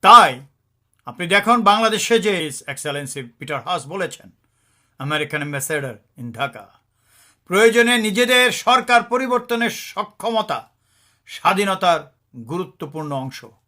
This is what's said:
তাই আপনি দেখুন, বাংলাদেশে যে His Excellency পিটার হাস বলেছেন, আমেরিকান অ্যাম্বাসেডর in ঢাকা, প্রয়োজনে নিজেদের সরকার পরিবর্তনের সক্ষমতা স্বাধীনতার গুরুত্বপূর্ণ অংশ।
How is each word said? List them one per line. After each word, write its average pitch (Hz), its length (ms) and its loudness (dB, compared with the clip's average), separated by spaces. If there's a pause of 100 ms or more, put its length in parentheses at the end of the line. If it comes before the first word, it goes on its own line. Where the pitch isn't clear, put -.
তাই 185 400 8 (640)
আপনি 170 220 -8
দেখুন, 208 340 2
বাংলাদেশে 220 580 2
যে 180 300 -2
His 139 240 -12
Excellency 143 540 -8 (120)
পিটার 135 240 -8
হাস 170 240 -6
বলেছেন, 165 440 -8 (680)
আমেরিকান 147 440 -4
অ্যাম্বাসেডর 143 560 -6 (220)
in 120 120 -12
ঢাকা, - 480 -10 (640)
প্রয়োজনে 226 520 4
নিজেদের 240 540 2
সরকার 247 520 2
পরিবর্তনের 240 680 -2
সক্ষমতা 208 1000 -6 (560)
স্বাধীনতার 185 760 0 (360)
গুরুত্বপূর্ণ 151 800 -10
অংশ। 131 300 -10 (220)